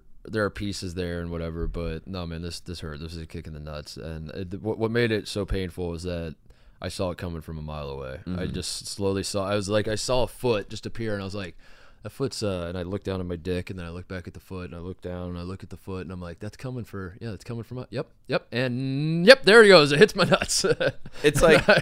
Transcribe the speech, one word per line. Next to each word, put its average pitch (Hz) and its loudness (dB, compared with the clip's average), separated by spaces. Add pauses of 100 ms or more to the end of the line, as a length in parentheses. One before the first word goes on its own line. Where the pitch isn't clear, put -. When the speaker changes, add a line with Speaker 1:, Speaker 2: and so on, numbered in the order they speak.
(260)
Speaker 1:
there 107 0
are 98 2
pieces 95 -6
there 87 -4
and 85 -6
whatever, 82 -4
but 82 -4
no, 92 -6
man, 82 -6
this, 85 -8
this 85 -10
hurt. 76 -10
This 80 -10
is 85 -8
a 80 -10
kick 80 -12
in 80 -12
the 76 -10
nuts. 76 -12
And 80 -8
it, 92 -8
what, 104 -2
what 110 0
made 117 4
it 101 0
so 104 -2
painful 90 -2
was 85 -6
that 85 -4 (460)
I 92 -6
saw 92 -2
it 82 -8
coming 85 -6
from 80 -10
a 76 -8
mile 76 -8
away. 67 -8
I 87 -8
Speaker 2:
Mm-hmm. 90 -4
Speaker 1:
just - -6
slowly 98 -2
saw, 95 -2
I 104 0
was 101 -2
like, 107 2
I 107 -2
saw 127 2
a 104 0
foot 110 -2
just 110 -10
appear, 110 -4
and 101 -2
I 95 -4
was 95 -6
like, 92 -10 (460)
"That 107 -10
foot's," - -4
uh, 92 -2
and 90 -6
I 90 -4
looked 95 -4
down 95 -2
at 90 -4
my 90 -4
dick, 90 -4
and 95 -8
then 87 -8
I 85 -8
looked 87 -10
back 92 -8
at - -16
the 90 -14
foot, 92 -10
and 85 -12
I - -12
looked 90 -10
down, 90 -6
and 87 -6
I 87 -6
look 92 -8
at 90 -16
the 92 -10
foot, 92 -8
and 80 -8
I'm 90 -8
like, 85 -10
"That's 104 -10
coming 123 -8
for, 95 -10
yeah, 113 -8
that's 92 -12
coming 117 -8
for - -12
my, 127 -8
yep, 127 -6 (200)
yep, 156 -2
and 135 0
yep, 262 10
there 220 10
he 214 10
goes. 151 10
It 143 2
hits 202 8
my 190 4
nuts." - 2
<laughs> 139 4 (460)
Speaker 2:
It's 147 4
like, 156 8
Speaker 1:
I - 8